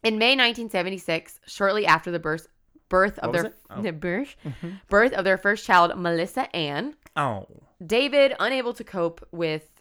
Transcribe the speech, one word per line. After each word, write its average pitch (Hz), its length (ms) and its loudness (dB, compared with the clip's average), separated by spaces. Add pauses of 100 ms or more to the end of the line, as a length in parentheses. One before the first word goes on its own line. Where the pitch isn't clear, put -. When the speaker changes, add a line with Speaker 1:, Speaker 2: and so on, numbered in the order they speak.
Speaker 1:
In 220 140 0
May 240 180 4
nineteen 240 340 0
seventy-six, 180 760 -4
shortly 202 380 0
after 165 260 2
the 170 80 -4
birth, 165 280 -6 (420)
birth 196 300 2
of 120 100 -4
Speaker 2:
What - 40 -4
was 170 100 2
Speaker 1:
their - 80 -6
Speaker 2:
it? - 60 -20 (140)
Oh. - 100 -10
Speaker 1:
the 202 120 -4
birth, 180 420 -6 (100)
Speaker 2:
Mm-hmm. 160 240 -10 (200)
Speaker 1:
birth 220 240 4
of 190 120 -2
their 190 120 2
first 202 280 -2
child, 175 320 4
Melissa 170 580 -4
Ann, 170 400 -4 (200)
Speaker 2:
Oh. 117 320 -4 (380)
Speaker 1:
David, 269 540 4
unable 240 340 -2
to 233 100 -14
cope 170 480 -6
with 156 360 -4 (140)